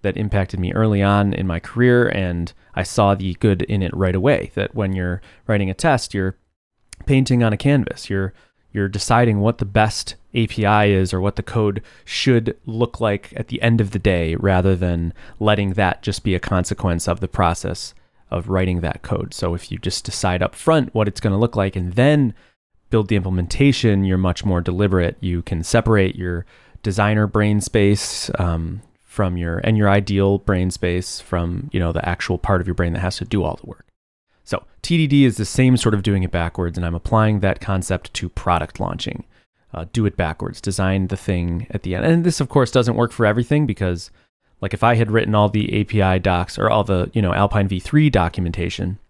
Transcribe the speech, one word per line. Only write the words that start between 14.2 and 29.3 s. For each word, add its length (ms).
rather 400
than 380
letting 340
that 300
just 200
be 120
a 40
consequence 680
of 120
the 80
process 680
of 180
writing 320
that 220
code. 320
So 180
if 180
you 60
just 260
decide 380
up 140
front 400
what 120
it's 120
gonna 180
look 180
like 200
and 180
then 400
build 180
the 80
implementation, 880
you're 140
much 260
more 180
deliberate. 580
You 240
can 200
separate 520
your 300
designer 460
brain 340
space, 760
um, 420
from 340